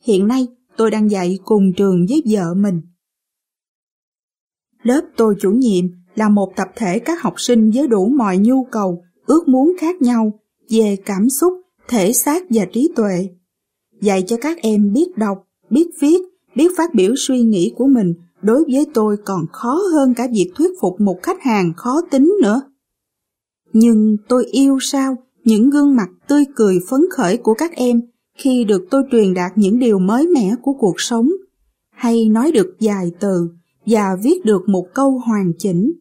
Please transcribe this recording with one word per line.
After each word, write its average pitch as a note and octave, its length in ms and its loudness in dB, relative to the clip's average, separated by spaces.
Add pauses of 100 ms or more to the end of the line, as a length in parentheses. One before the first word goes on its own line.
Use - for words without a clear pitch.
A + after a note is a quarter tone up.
Hiện G3+ 200 2
nay, B3+ 200 0 (300)
tôi A3+ 140 0
đang G#3+ 200 0
dạy F#3 340 -4
cùng G3 320 2
trường F#3 320 2
với D4+ 220 0
vợ F3+ 240 -2
mình. G3 260 0 (2000)
Lớp B3 180 0 (160)
tôi A3 240 2
chủ F#3+ 100 0
nhiệm G#3 340 2 (300)
là G#3+ 140 0
một G3+ 280 0
tập F#3+ 200 -6
thể G3 220 -2
các E4+ 240 -6
học F3 140 -4
sinh A3+ 340 2
với C4+ 180 0
đủ G#3 200 0
mọi A3 300 0
nhu B3 260 2
cầu, F#3+ 400 -6 (220)
ước D#4+ 220 2
muốn C4+ 300 4
khác F4 240 -4
nhau A3+ 380 0 (300)
về A3 340 2
cảm G3+ 240 -2
xúc, E4+ 240 0 (360)
thể G#3+ 240 0
xác D4 380 -2
và A3 220 0
trí D4 240 0
tuệ. G3 320 -2 (720)
Dạy F#3+ 260 0
cho A#3 140 -2
các D#4 220 -6
em G#3 300 2
biết E4+ 240 -2
đọc, G#3 220 -4 (320)
biết D#4 160 2 (140)
viết, D#4 200 2 (360)
biết E4 200 4
phát E4+ 180 -4
biểu F#3+ 220 2
suy C4 260 -2
nghĩ G#3+ 340 2
của B3 100 0
mình, A3 280 2 (280)
đối A#3 220 2
với C#4+ 300 0
tôi G#3+ 300 0
còn F3+ 280 -6
khó C4+ 280 -4 (120)
hơn C4+ 220 2
cả A#3+ 180 -4
việc F#3 220 0
thuyết F4 160 0 (100)
phục F#3 200 -2
một F#3+ 220 0
khách F#4 200 -6
hàng G3+ 340 0
khó C4 240 -4 (100)
tính D4+ 320 4
nữa. A3+ 200 0 (1120)
Nhưng A3 440 4 (120)
tôi B3 160 0
yêu C4+ 360 2
sao C4+ 360 -4 (280)
những A3 260 4
gương C#4+ 260 2
mặt G3 120 0 (200)
tươi D4 160 4 (100)
cười F#3+ 240 2 (120)
phấn C4 100 0 (100)
khởi G3 260 -2
của A3 180 0
các D#4+ 180 -6
em B3 280 0 (380)
khi B3+ 260 0
được G3 260 0
tôi C4+ 200 2
truyền G#3 240 2
đạt F3+ 220 -4
những G#3 220 2
điều A3+ 200 2
mới A3 280 0
mẻ B3 360 0
của C#4 100 -4
cuộc G#3 280 -2
sống, A#3+ 300 -2 (600)
hay A#3 380 0
nói A#3 240 2
được F#3+ 280 0
vài G3 400 -2
từ F3+ 280 -2 (380)
và G#3 360 0
viết E4 220 0
được G#3 240 0
một F#3 260 -2
câu C4+ 240 0
hoàn G#3 400 -2
chỉnh. G3 420 -2